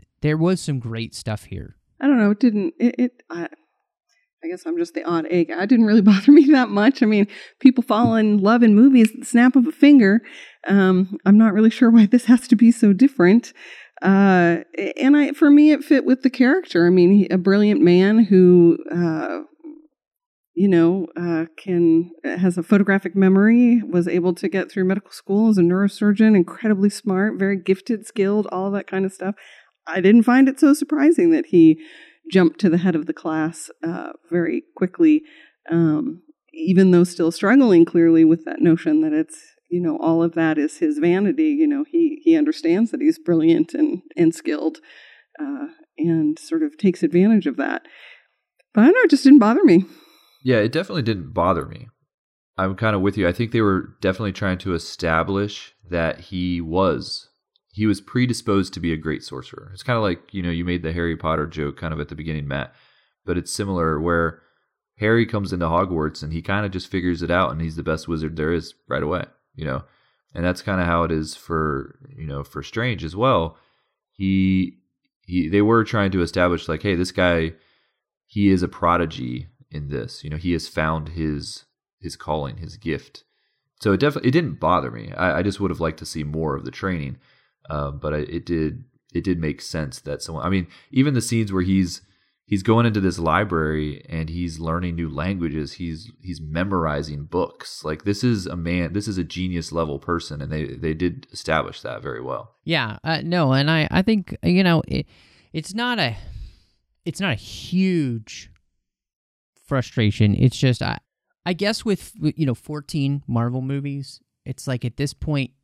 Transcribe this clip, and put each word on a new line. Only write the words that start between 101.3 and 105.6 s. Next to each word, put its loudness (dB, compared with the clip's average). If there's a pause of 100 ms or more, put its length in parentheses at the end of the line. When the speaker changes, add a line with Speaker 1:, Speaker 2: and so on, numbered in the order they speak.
Speaker 3:
establish -6
that -14
very -12
well. -14
Speaker 1:
Yeah, -6
uh, -6
no, -2
and 0
I, -2
I 0
think, -4
you 0
know, 2
it, -6 (440)
it's -12